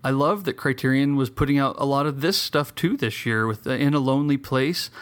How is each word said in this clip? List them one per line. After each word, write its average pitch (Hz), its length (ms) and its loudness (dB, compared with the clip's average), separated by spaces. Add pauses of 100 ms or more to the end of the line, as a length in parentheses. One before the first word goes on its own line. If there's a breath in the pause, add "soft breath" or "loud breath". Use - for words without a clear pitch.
I 131 60 0
love 165 340 0
that - 80 0
Criterion 139 640 0
was 135 120 2
putting 143 300 2
out 139 180 0
a - 80 -4
lot 139 200 2
of 139 160 -4
this 175 160 0
stuff - 360 -2
too 196 220 -2
this - 300 -4
year 110 200 2
with, 110 220 -4
uh, 123 40 0
In 143 220 2
a 147 60 2
Lonely 139 380 2
Place. 139 520 -2 (120 loud breath)